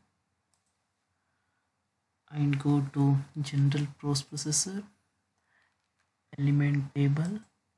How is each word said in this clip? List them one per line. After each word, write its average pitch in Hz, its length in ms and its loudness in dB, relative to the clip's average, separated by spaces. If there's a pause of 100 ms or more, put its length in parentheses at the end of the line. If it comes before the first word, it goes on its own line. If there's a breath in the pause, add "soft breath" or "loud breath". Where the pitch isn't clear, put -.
(2250)
and 143 260 0
go 143 340 2
to 139 240 4 (240)
general 143 460 0 (120)
pros 143 240 -2
processor, 156 600 -4 (1600)
element 143 560 0
table, 151 460 0 (380)